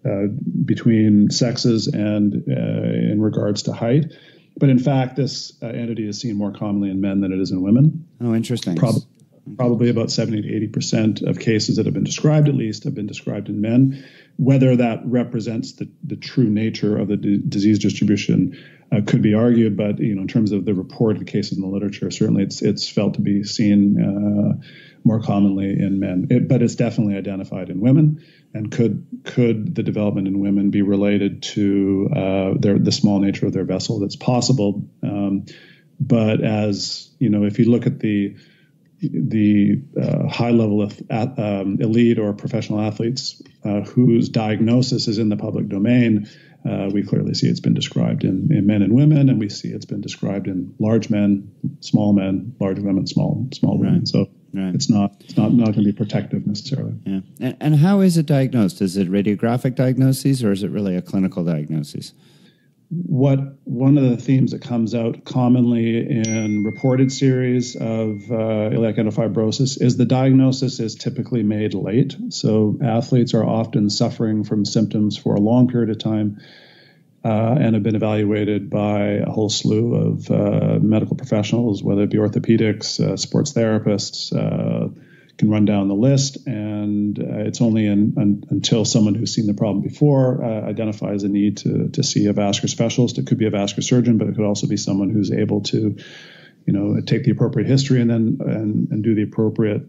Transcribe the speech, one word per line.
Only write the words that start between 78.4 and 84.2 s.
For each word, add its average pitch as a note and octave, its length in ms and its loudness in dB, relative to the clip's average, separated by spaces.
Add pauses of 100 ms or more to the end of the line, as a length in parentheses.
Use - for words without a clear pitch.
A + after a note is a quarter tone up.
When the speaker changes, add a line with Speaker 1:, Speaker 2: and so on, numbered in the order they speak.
Speaker 1:
by G#2 360 0 (100)
a - 140 -2
whole G#2+ 200 0
slew A2+ 460 0
of, G#2+ 360 -2
uh, G#2+ 480 2
medical G#2 380 0
professionals, A2 640 -2
whether G2+ 200 0
it G2+ 60 0
be G#2+ 80 0
orthopedics, A2 840 0
uh, G2+ 160 0
sports - 340 -2
therapists, A2 840 -2